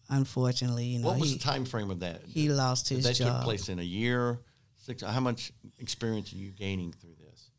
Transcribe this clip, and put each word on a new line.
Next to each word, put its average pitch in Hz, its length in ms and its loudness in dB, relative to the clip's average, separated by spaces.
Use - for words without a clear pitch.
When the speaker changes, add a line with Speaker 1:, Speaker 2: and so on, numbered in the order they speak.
Speaker 1:
unfortunately, 123 760 2
you 123 140 0
know, 123 100 2
Speaker 2:
What 180 100 4
was 156 120 4
Speaker 1:
he, 127 60 -2
Speaker 2:
the 127 60 -6
time 139 220 2
frame 107 260 -2
of 87 100 -2
that? 85 260 -4
Speaker 1:
he 151 220 2
lost 131 380 2
Speaker 2:
Did 135 100 0
Speaker 1:
his 127 80 2
Speaker 2:
that 123 100 4
Speaker 1:
job. 123 220 4
Speaker 2:
took 123 60 0
place 104 260 0
in 90 100 -2
a 87 40 -2
year? 120 560 0
Six? - 240 -12
How 107 180 -2
much 123 340 -2
experience 110 540 -4
are 92 40 -10
you 98 140 -10
gaining 95 400 -4
through 85 240 -20
this? 78 440 -20